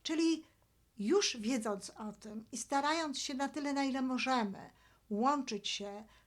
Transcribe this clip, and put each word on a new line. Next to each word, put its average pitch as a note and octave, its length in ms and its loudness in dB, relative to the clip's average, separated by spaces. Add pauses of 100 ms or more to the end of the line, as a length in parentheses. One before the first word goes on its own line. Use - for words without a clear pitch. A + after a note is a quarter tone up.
Czyli D#4+ 420 2 (540)
już C4 380 4
wiedząc A3 540 -2
o G#3+ 220 -8
tym A3 400 -12
i A#3+ 40 -8
starając C#4+ 640 0
się - 160 -4
na C#4 140 0
tyle, C#4+ 240 -2
na C#4 120 2
ile C4 180 0
możemy, B3+ 680 0 (400)
łączyć A#3+ 580 0
się G3+ 360 -6 (220)